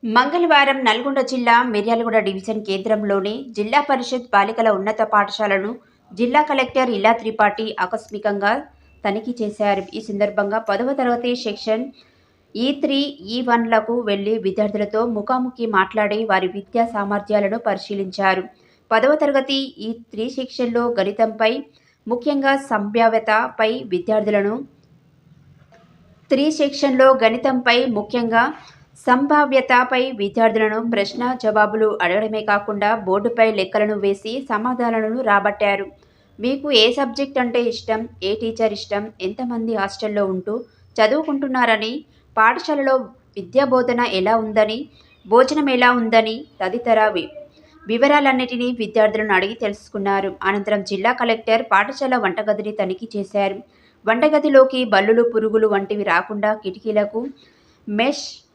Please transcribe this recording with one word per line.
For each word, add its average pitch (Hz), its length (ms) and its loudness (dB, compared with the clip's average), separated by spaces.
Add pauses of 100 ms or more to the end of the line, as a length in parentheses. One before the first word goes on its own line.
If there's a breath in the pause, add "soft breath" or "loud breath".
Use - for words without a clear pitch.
మంగళవారం 277 720 4 (100)
నల్గొండ 254 340 0 (100)
జిల్లా 240 240 2 (180)
మిర్యాలగూడ 226 440 0 (100)
డివిజన్ 196 400 -6
కేంద్రంలోని 202 680 -2 (220)
జిల్లా 226 320 2
పరిషత్ 247 440 -2
బాలికల 220 360 2 (100)
ఉన్నత 214 220 -2 (120)
పాఠశాలను 202 580 0 (400 soft breath)
జిల్లా 247 380 2
కలెక్టర్ 262 480 0
ఇలా 214 160 4
త్రిపాఠి 220 540 0 (120)
ఆకస్మికంగా 202 760 -2 (500 soft breath)
తనిఖీ 220 380 -4
చేశారు. 208 420 -2 (100)
ఈ - 160 -8
సందర్భంగా 202 600 -2
పదవ 233 300 0
తరగతి 240 340 0 (140)
సెక్షన్ 220 380 -4 (680 soft breath)
ఈ 240 120 -2 (140)
త్రీ, 277 180 0 (340)
ఈ 240 40 -4 (100)
వన్లకు 233 540 0
వెళ్లి 202 360 -2
విద్యార్థులతో 208 640 -2 (140)
ముఖాముఖి 247 520 -4
మాట్లాడి 208 580 0
వారి 190 220 0
విద్యా 202 360 -4 (100)
సామర్థ్యాలను 202 720 -2
పరిశీలించారు. 190 760 -2 (480 soft breath)
పదవ 240 240 4
తరగతి 277 420 0 (280)
ఈ 220 40 -6 (220)
త్రీ 220 180 -6
సెక్షన్లో 247 540 -4 (160)
గణితంపై, 220 520 0 (560 soft breath)
ముఖ్యంగా 269 460 0 (180)
సంభావ్యతపై 220 1000 0 (240)
విద్యార్థులను, 208 640 0 (1800)
త్రీ 277 200 2
సెక్షన్లో 277 560 2 (160)
గణితంపై, 247 540 2 (200)
ముఖ్యంగా 233 460 0 (640 loud breath)
సంభావ్యతపై 262 1040 2
విద్యార్థులను 214 720 2 (100)
ప్రశ్న 208 300 -2 (220)
జవాబులు 214 460 2 (120)
అడగడమే 214 500 0
కాకుండా 208 380 0 (160)
బోర్డుపై 208 460 2
లెక్కలను 208 480 0
వేసి 202 340 -2 (160)
సమాధానాలను 226 720 -2
రాబట్టారు. 202 640 2 (520 soft breath)
మీకు 269 280 -4 (160)
ఏ - 80 6
సబ్జెక్ట్ 269 540 -2
అంటే 240 160 -2 (120)
ఇష్టం, 220 280 -4 (220)
ఏ 196 120 -2
టీచర్ 220 440 -2
ఇష్టం, 208 260 -6 (160)
ఎంతమంది 226 540 -6
హాస్టల్లో 208 500 -4
ఉంటూ 190 300 -4 (400 soft breath)
చదువుకుంటున్నారని, 254 1000 0 (440 soft breath)
పాఠశాలలో 269 580 2 (400)
విద్యాబోధన 247 680 0 (160)
ఎలా 196 200 2
ఉందని, 214 380 0 (500 soft breath)
భోజనం 262 440 2
ఎలా 247 220 4
ఉందని 226 440 2 (220)
తదితర 220 420 0 (140)
వి-, 170 180 -6 (560 soft breath)
వివరాలన్నిటినీ 254 800 2 (120)
విద్యార్థులను 214 540 0
అడిగి 196 300 0
తెలుసుకున్నారు. 196 680 -4 (140)
అనంతరం 202 400 -2
జిల్లా 196 300 -2
కలెక్టర్ 226 580 0
పాఠశాల 254 460 0
వంటగదిని 208 640 -2
తనిఖీ 185 360 -4
చేశారు. 196 420 -4 (480 soft breath)
వంటగదిలోకి 269 800 4
బల్లులు, 214 460 4
పురుగులు 220 360 2
వంటివి 202 440 -2
రాకుండా 208 420 0
కిటికీలకు 208 680 -4 (640 soft breath)
మెష్ 226 380 -2 (300)